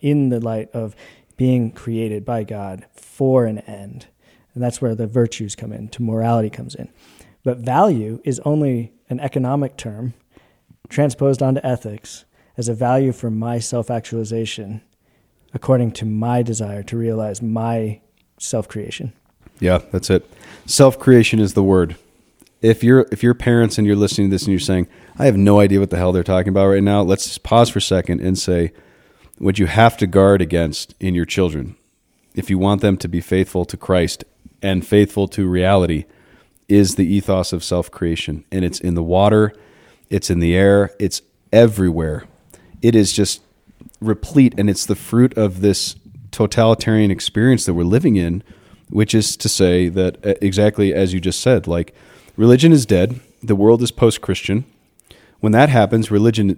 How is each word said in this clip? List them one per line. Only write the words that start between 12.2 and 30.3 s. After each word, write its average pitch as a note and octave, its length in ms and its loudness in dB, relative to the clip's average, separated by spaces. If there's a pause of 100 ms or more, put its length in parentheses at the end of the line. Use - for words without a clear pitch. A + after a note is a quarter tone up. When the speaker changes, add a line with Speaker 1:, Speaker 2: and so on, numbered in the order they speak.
Speaker 1:
as A#2 140 -8
a A#2 40 -2
value B2+ 380 0
for A#2 200 -6
my A#2 280 -6
self-actualization A2+ 1200 -8 (720)
according B2 360 -2
to - 140 -10
my A2+ 380 -2
desire G#2+ 400 -8
to A#2 140 -10
realize A2 440 -6
my A2+ 580 -4 (400)
self-creation. - 720 -10 (460)
Speaker 2:
Yeah, F2+ 200 0 (120)
that's - 180 -6
it. F2+ 200 0 (360)
Self-creation B2+ 720 4
is G2+ 140 0
the G2+ 100 2
word. F#2 320 2 (640)
If A2+ 220 2
you're, B2 280 6
if G#2 120 -8
you're A#2+ 100 4
parents A#2 440 0
and G#2+ 80 2
you're G#2 100 2
listening G2+ 340 0
to - 60 0
this F#2 80 -4
and G2 80 -2
you're F#2 80 0
saying, F2+ 280 -2 (300)
"I D3 80 0
have A2+ 120 4
no G2+ 220 6
idea G2 200 4
what G2 100 -2
the F2 80 -4
hell F2+ 140 0
they're F2+ 120 0
talking F#2 260 0
about G2 200 2
right G2 140 2
now," G2+ 180 2
let's F#2+ 240 0
just - 180 -12
pause A#2 260 4
for G#2 100 -4
a - 20 -4
second F2+ 400 -2
and F#2 160 -2
say, E2+ 340 -2 (640)
what G2 220 -2
you F#2+ 60 2
have A2 320 2
to G2+ 100 -2
guard G2 340 4